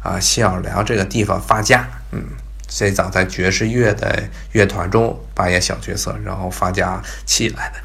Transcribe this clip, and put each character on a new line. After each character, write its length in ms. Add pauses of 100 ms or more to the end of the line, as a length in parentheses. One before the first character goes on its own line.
啊， 180
谢 240
尔 180
良 220
这 120
个 100
地 180
方 160
发 220
家。 260 (240)
嗯， 120 (440)
最 220
早 180
在 160
爵 280
士 160
乐 260
的 300 (300)
乐 120
团 240
中 260 (200)
扮 160
演 100
小 160
角 180
色， 300
然 100
后 140
发 220
家 280 (240)
起 260
来 200
的。 160